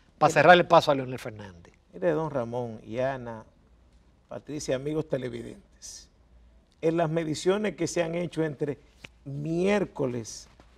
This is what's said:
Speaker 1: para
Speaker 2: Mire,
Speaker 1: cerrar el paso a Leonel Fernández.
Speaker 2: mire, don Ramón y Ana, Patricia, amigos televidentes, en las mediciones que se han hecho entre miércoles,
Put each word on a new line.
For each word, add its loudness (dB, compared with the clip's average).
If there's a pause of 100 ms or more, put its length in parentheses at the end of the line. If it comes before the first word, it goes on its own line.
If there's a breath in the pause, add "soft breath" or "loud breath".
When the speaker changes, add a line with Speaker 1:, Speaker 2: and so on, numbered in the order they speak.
(160 soft breath)
Speaker 1:
para 6
Speaker 2:
Mire, 0
Speaker 1:
cerrar 10
el 4
paso 6
a 2
Leonel -4
Fernández. -16 (180)
Speaker 2:
mire, -2
don -2
Ramón -6
y -6
Ana, -6 (840)
Patricia, -6
amigos -4
televidentes, -10 (720)
en 0
las 0
mediciones -2
que -2
se -2
han -4
hecho -4
entre -4 (480 loud breath)
miércoles, -2 (300)